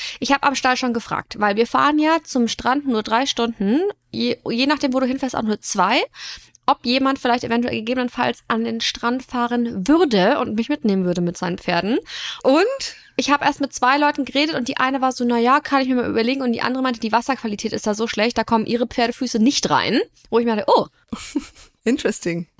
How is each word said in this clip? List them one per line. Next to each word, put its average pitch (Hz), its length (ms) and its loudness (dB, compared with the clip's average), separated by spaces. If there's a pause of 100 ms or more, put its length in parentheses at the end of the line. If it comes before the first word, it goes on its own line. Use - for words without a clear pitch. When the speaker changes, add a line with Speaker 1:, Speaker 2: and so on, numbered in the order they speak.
(200)
Speaker 1:
Ich 269 120 -2
hab 277 140 2
am 277 80 2
Stall 254 240 0
schon 247 160 0
gefragt, - 440 -6
weil 208 180 0
wir 233 100 2
fahren 294 320 2
ja 311 260 4
zum 233 240 0
Strand 277 400 -2
nur 220 140 0
drei 226 240 0
Stunden. 233 540 0 (300)
Je, 240 280 -2 (100)
je 240 180 2
nachdem, 285 280 0
wo 262 60 2
du 262 60 2
hinfährst, 262 300 -2
auch - 60 -2
nur 214 180 -2
zwei. 208 400 2 (680)
Ob - 200 0
jemand 269 320 2
vielleicht 240 260 0
eventuell 240 300 0
gegebenenfalls 247 760 -2
an 233 160 -2
den 226 160 -4
Strand 247 440 -4
fahren 240 640 -2
würde 285 500 4
und - 160 -2
mich 226 140 -2
mitnehmen 202 360 0
würde 175 160 0
mit 175 160 -2
seinen 180 220 -4
Pferden. 180 400 0 (440)
Speaker 2:
Und? 311 220 4 (520)
Speaker 1:
Ich 262 140 0
hab 285 140 2
erst 285 160 0
mit 277 140 -4
zwei 262 240 2
Leuten 294 260 0
geredet 302 300 0
und 240 140 -4
die 269 100 -4
eine 262 240 0
war 262 100 2
so, 247 140 -4
"Na 240 120 2
ja, 254 220 4
kann 277 220 2
ich 254 60 -2
mir 254 80 2
mal 240 120 0
überlegen." 226 340 0
Und 247 100 0
die - 100 -4
andere 254 200 -2
meinte, 254 180 -2
"Die 220 120 -2
Wasserqualität 226 640 -2
ist - 120 -6
da 214 60 2
so 214 140 -2
schlecht, 233 320 -2
da 220 60 0
kommen 226 220 0
ihre 240 200 0
Pferdefüße 240 540 -2
nicht 262 280 2
rein." 143 320 2 (300)
Wo 226 80 2
ich 233 80 2
mir 226 100 2
dachte, - 180 0
"Oh." - 120 4 (260)
<laughs> - 280 -8 (440)
Speaker 2:
Interesting. 202 600 -2 (140)